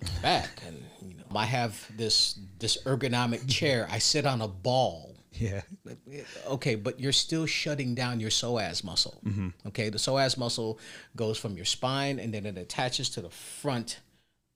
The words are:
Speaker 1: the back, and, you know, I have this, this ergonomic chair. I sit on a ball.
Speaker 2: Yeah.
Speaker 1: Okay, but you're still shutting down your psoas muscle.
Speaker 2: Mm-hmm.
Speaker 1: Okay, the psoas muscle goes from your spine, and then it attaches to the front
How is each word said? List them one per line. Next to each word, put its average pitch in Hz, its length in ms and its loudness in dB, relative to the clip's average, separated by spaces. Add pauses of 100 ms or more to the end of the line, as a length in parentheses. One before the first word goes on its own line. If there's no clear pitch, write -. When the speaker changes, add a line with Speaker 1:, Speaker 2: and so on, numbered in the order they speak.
Speaker 1:
the 87 60 -4 (100)
back, 156 280 2 (180)
and, 80 160 -12 (180)
you 92 140 -14
know, - 80 -18 (100)
I 107 120 4
have 120 500 -2
this, - 420 2 (200)
this - 260 0
ergonomic 123 640 2
chair. 127 400 4
I 110 100 0
sit 147 260 4
on 127 160 4
a 107 80 0
ball. 95 680 2 (160)
Speaker 2:
Yeah. 101 300 -2 (880)
Speaker 1:
Okay, 123 280 0
but 110 240 -4
you're 131 140 2
still 160 320 2
shutting 139 500 0
down 123 240 0
your 107 120 0
psoas 107 520 0
muscle. - 420 0
Speaker 2:
Mm-hmm. 98 240 0 (180)
Speaker 1:
Okay, 107 220 0
the 107 100 -2
psoas 135 380 4
muscle 113 420 -2 (360)
goes 110 220 0
from 104 180 -4
your 85 100 -6
spine, 135 540 0
and 110 140 -4
then 104 120 -4
it 98 120 -4
attaches 123 540 0
to 113 100 -6
the 85 80 -8
front - 680 -4 (560)